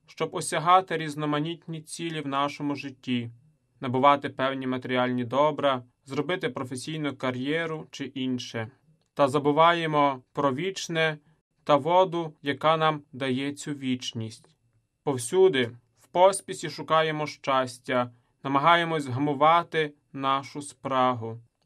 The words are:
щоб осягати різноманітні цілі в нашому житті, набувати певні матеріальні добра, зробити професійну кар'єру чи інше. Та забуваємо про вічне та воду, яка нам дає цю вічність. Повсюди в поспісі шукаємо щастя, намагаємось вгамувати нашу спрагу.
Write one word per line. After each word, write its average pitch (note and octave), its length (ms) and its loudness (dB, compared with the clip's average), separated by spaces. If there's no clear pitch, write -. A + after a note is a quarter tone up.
щоб - 280 -6
осягати F3 640 2
різноманітні D#3 840 -4
цілі E3 400 -8
в C#3+ 60 -10
нашому C#3+ 480 -4
житті, B2 560 -6
набувати C#3 480 2
певні C3 380 -4
матеріальні B2+ 580 -2
добра, C#3 580 0
зробити D3 440 -4
професійну C#3 680 -6
кар'єру D#3 760 -4
чи C#3 140 -10
інше. B2+ 680 -6
Та C#3+ 140 4
забуваємо D3 960 2
про C#3 220 0
вічне D#3+ 640 -2
та D3 120 4
воду, E3+ 680 2
яка D3 340 2
нам D#3 260 0
дає C3+ 400 -4
цю D3 200 -10
вічність. B2 760 -6
Повсюди C#3 680 2
в - 60 -20
поспісі F#3 640 2
шукаємо D#3 560 0
щастя, B2+ 840 -2
намагаємось D#3 640 2
вгамувати D3 840 2
нашу C3+ 500 -4
спрагу. B2 760 -2